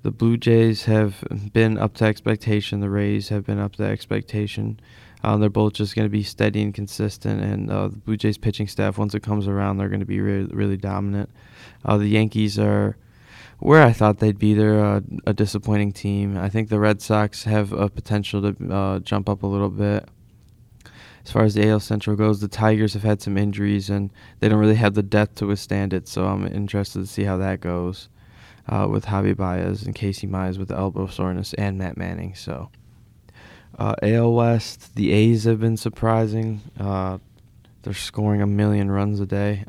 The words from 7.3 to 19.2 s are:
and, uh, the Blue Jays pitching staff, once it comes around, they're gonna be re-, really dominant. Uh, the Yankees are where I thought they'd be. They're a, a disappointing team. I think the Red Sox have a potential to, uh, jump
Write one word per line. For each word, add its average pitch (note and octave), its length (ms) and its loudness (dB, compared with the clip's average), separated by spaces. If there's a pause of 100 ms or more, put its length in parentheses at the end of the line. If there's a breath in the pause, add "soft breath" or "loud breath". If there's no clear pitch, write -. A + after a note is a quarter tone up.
and, G#2 280 -4
uh, G2+ 200 -2
the G2+ 80 -10
Blue G#2+ 180 -4
Jays G#2+ 220 0
pitching G#2+ 300 -2
staff, G2+ 300 -2
once G#2 180 -2
it G#2+ 80 -4
comes G#2 240 -2
around, G2 280 0
they're G2 140 -2
gonna G2 160 -4
be G2 160 -4
re-, G2 300 -2
really G2+ 260 -2
dominant. G2 520 -4 (540 loud breath)
Uh, G#2 140 2
the G#2 100 2
Yankees G#2+ 520 2
are G#2 360 2 (720 loud breath)
where D#3 160 8
I A#2+ 120 8
thought G#2+ 260 4
they'd G#2+ 180 2
be. G#2 160 4
They're G#2+ 260 4
a, G2+ 240 2 (220)
a G#2+ 80 0
disappointing G#2 580 0
team. G2+ 460 -2
I F#2 120 -2
think G#2+ 200 -2
the G#2+ 100 2
Red G#2 220 2
Sox G#2+ 440 0
have G#2+ 280 0
a G2+ 160 0
potential G#2 540 -2
to, G2 280 -2
uh, F#2+ 280 0
jump G2 280 -2